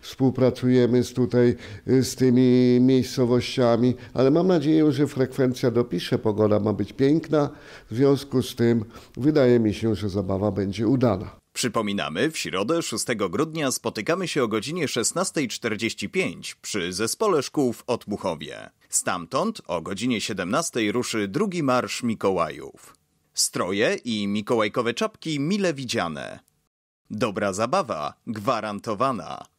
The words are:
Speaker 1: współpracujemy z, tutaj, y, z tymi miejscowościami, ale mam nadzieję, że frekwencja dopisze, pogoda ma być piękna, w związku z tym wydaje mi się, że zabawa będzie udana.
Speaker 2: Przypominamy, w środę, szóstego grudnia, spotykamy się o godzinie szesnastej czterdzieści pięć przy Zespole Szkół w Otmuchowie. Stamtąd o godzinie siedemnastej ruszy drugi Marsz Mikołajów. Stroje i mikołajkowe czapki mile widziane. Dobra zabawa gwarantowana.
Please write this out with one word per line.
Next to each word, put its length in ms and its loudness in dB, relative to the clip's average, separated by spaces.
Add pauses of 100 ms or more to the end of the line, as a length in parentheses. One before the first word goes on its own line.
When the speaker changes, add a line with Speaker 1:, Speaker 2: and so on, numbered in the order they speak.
Speaker 1:
współpracujemy 1040 2
z, 80 -8
tutaj, 440 4 (320)
y, 160 4
z 120 -6
tymi 640 6
miejscowościami, 1120 2 (200)
ale 160 4
mam 160 4
nadzieję, 460 4
że 140 2
frekwencja 640 0
dopisze, 480 0
pogoda 420 2
ma 120 0
być 200 -4
piękna, 580 2 (400)
w 40 -10
związku 480 2
z 120 -6
tym 300 2 (320)
wydaje 440 4
mi 140 2
się, 200 0
że 140 -4
zabawa 420 0
będzie 380 -2
udana. 520 0 (120)
Speaker 2:
Przypominamy, 800 -2
w 80 -10
środę, 440 -2
szóstego 460 -4
grudnia, 420 -2
spotykamy 580 -4
się 160 0
o 40 -2
godzinie 400 -4
szesnastej 600 -2
czterdzieści 600 -6
pięć 460 -6
przy 380 -6
Zespole 500 0
Szkół 300 -2
w 140 -12
Otmuchowie. 840 -6 (180)
Stamtąd 800 -4
o 140 -2
godzinie 400 -4
siedemnastej 720 -2
ruszy 360 -2
drugi 340 -2
Marsz 400 0
Mikołajów. 920 -4 (380)
Stroje 600 0
i 340 -4
mikołajkowe 680 0
czapki 460 -4
mile 340 0
widziane. 680 -6 (680)
Dobra 420 -2
zabawa 600 -2 (120)
gwarantowana. 1160 -4 (140)